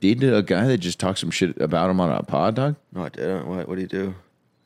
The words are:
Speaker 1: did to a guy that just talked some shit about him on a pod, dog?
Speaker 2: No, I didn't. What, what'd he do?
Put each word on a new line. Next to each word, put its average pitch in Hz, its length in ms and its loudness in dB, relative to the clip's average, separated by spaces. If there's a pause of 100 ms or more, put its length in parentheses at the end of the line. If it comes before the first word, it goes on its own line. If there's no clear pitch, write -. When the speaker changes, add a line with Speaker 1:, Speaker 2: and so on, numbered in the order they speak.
Speaker 1:
did 110 200 4
to 131 140 4
a 104 80 4
guy 92 240 2
that 127 120 2
just 87 200 -6
talked 95 200 0
some 85 120 -4
shit - 300 0
about 82 280 2
him 92 120 2
on 85 100 2
a 53 120 -2
pod, 92 320 0
dog? 139 200 0 (160)
Speaker 2:
No, 92 140 -8
I 73 40 -8
didn't. 78 380 -6
What, 90 220 -6
what'd 92 120 -6
he 92 60 -6
do? 95 260 -4 (520)